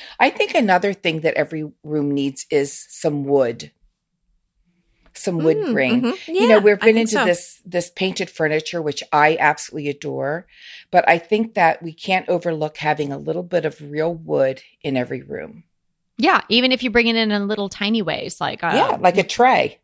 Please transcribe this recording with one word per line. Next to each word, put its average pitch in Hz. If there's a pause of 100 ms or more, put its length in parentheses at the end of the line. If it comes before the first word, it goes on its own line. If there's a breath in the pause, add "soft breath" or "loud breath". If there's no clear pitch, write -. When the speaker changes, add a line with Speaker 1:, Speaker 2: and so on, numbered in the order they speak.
(200 loud breath)
Speaker 1:
I 277
think -
another 196
thing 160
that 160
every 151 (120)
room 147
needs 139
is 143
some 147
wood. 131 (1400)
Some 175
wood 160
Speaker 2:
Mm, 381
Speaker 1:
grain. 147
Speaker 2:
mm-hmm. 320
Speaker 1:
You 349
know, 220
Speaker 2:
Yeah, -
Speaker 1:
we've 202
Speaker 2:
I 214
Speaker 1:
been 220
Speaker 2:
think 226
Speaker 1:
into 294
Speaker 2:
so. 226
Speaker 1:
this, -
this 175
painted 190
furniture, 156
which 147 (100)
I 151
absolutely 147
adore, 139 (420 loud breath)
but 180
I 170
think 220
that 170
we 165
can't 185
overlook 160
having 151
a 139
little 160
bit 170
of 139 (120)
real 156
wood 143 (180)
in 135
every 123
room. 87 (520)
Speaker 3:
Yeah, 294
even 247
if 254
you 254
bring 233
it 226
in 220
in 202
little 202
tiny 214
ways, -
like, 147
uh, 165
Speaker 1:
Yeah, -
like 180
a 185
tray. -